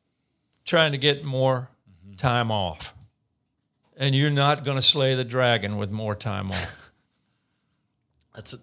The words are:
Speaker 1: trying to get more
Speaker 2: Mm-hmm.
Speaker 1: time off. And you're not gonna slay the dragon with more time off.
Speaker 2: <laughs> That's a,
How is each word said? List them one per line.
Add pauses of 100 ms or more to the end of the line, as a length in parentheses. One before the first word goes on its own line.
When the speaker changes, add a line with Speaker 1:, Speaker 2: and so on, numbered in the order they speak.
(640)
Speaker 1:
trying
to
get
more (360)
Speaker 2:
Mm-hmm.
Speaker 1:
time
off. (1040)
And
you're
not
gonna
slay
the
dragon
with
more
time
off.
Speaker 2:
<laughs>
That's
a,